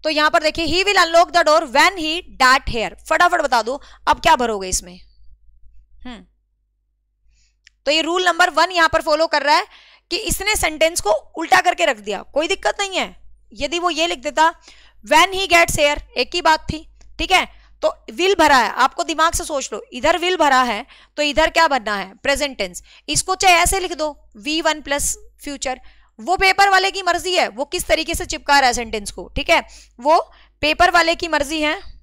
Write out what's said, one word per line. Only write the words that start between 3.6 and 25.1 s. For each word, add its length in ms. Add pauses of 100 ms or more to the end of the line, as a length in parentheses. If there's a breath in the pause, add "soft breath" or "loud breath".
दो, 200 (260 soft breath)
अब 120
क्या 160
भरोगे 320
इसमें? 320 (1040)
हम्म, 180 (1600)
तो 60
ये 100
रूल 240
नंबर 240
वन 220
यहाँ 220
पर 80
फॉलो 260
कर 160
रहा 120
है 100 (460 soft breath)
कि 60 (100)
इसने 280
सेंटेंस 460
को 100
उल्टा 500
करके 240
रख 140
दिया, 240
कोई 240
दिक्कत 320
नहीं 180
है। 180 (380)
यदि 260
वो 100
ये 180
लिख 120
देता 340 (520 soft breath)
when 300
he 140
gets 280
here, 220 (180)
एक 180
ही 60
बात 280
थी, 160 (340)
ठीक 120
है? 140 (380 soft breath)
तो 120 (160)
will 280
भरा 180
है, 140
आपको 320
दिमाग 300
से 100
सोच 300
लो, 100 (100)
इधर 260
will 200
भरा 240
है 220 (320 soft breath)
तो 60
इधर 260
क्या 180
बनना 280
है? 200
प्रेजेंट 420
टेंस। 260 (260 soft breath)
इसको 260
चाहे 200
ऐसे 240
लिख 140
दो 220 (220)
वी 240
वन 200
प्लस 340 (280)